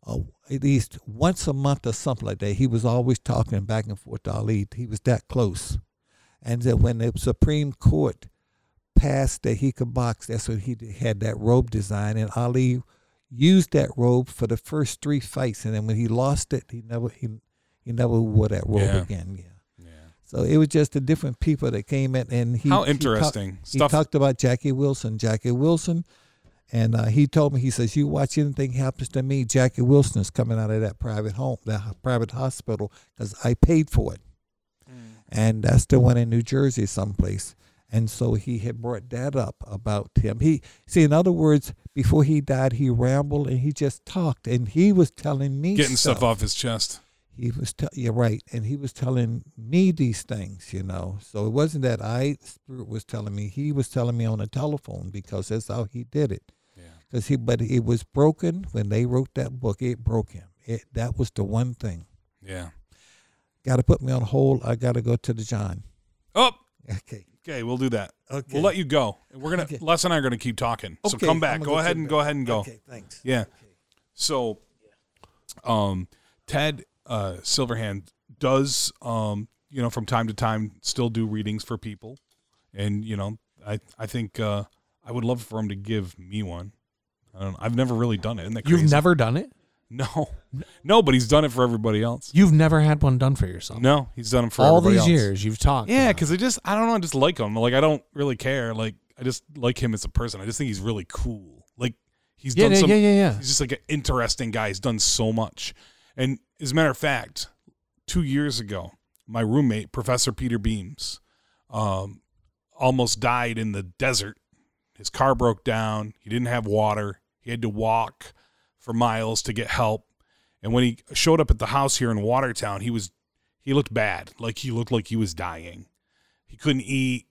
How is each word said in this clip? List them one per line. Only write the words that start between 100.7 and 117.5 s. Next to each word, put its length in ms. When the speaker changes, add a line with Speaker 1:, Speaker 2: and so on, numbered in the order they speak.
Speaker 2:
really 280
cool. 580
Like, 180
he's 200
Speaker 3:
Yeah, 80
Speaker 2:
done 80
Speaker 3:
yeah, 80
Speaker 2:
some 100
Speaker 3:
yeah, 60
yeah, 180
yeah. 240
Speaker 2:
he's 100
just, 120
like, 120
an 60
interesting 640
guy. 160
He's 120
done 200
so 320
much. 420
And 220
as 120
a 20
matter 160
of 80
fact, 500
two 160
years 380
ago, 320
my 140
roommate, 520
Professor 400
Peter 260
Beams, 640
um, 540
almost 440
died 380
in 140
the 120
desert. 520
His 140
car 260
broke 280
down. 560
He 100
didn't 180
have 180
water. 540
He 120